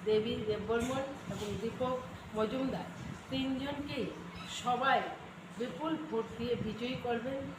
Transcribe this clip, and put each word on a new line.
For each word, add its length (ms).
দেবী 300
দেববর্মন 560
এবং 160
দীপক 340
মজুমদার 520
তিনজনকেই 760
সবাই 360
বিপুল 340
ভোট 160
দিয়ে 160
বিজয়ী 380
করবেন 380